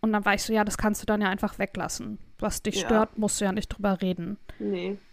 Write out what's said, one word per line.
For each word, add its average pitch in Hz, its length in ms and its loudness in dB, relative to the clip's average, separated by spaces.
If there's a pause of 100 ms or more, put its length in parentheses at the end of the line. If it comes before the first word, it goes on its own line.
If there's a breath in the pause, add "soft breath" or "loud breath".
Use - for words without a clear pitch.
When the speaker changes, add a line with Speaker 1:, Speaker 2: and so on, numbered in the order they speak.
Speaker 1:
und 220 100 2
dann 208 140 2
war 202 80 6
ich 202 80 0
so, 226 100 -2
ja, 214 120 4
das 208 120 0
kannst 214 240 0
du - 60 -8
dann 214 160 2
ja 190 80 4
einfach 208 280 -2
weglassen. - 600 -4 (200)
Was - 240 -2
dich 196 200 0
Speaker 2:
Ja. - 60 -2
Speaker 1:
stört, 220 300 4
musst 208 220 0
du 208 60 2
ja 190 60 2
nicht 202 160 -2
drüber 196 340 0
reden. 185 340 -2 (220)
Speaker 2:
Nee. 196 400 -4 (140)